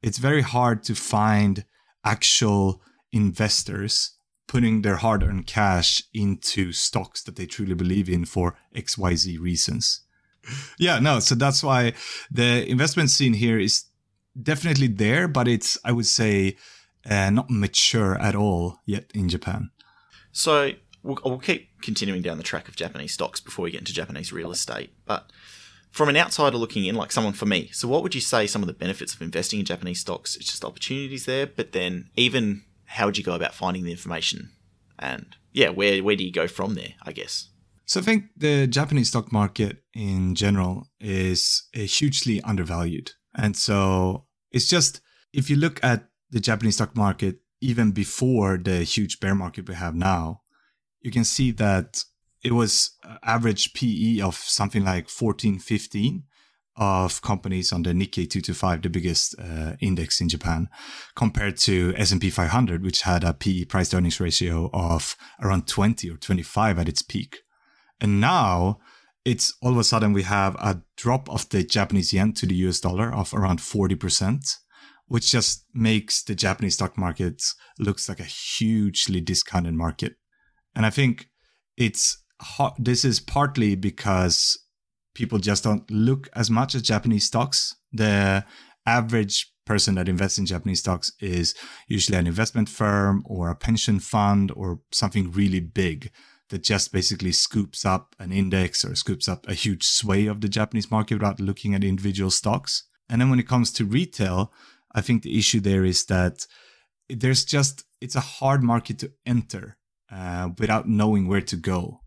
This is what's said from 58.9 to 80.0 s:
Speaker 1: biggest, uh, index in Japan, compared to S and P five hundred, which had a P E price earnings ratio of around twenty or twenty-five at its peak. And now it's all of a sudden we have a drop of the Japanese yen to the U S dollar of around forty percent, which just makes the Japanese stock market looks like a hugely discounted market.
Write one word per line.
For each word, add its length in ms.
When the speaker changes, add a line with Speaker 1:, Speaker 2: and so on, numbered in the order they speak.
Speaker 1:
biggest, 480
uh, 420
index 400
in 80
Japan, 400
compared 440
to 380
S 160
and 80
P 80
five 220
hundred, 320
which 200
had 220
a 80
P 300
E 20
price 300
earnings 260
ratio 540
of 420
around 260
twenty 440
or 80
twenty-five 600
at 100
its 120
peak. 380
And 220
now 600
it's 380
all 100
of 60
a 60
sudden 280
we 120
have 320
a 260
drop 340
of 180
the 140
Japanese 500
yen 220
to 100
the 120
U 120
S 120
dollar 340
of 180
around 300
forty 320
percent, 640
which 260
just 400
makes 500
the 120
Japanese 400
stock 240
market 440
looks 280
like 140
a 40
hugely 1000
discounted 520
market. 420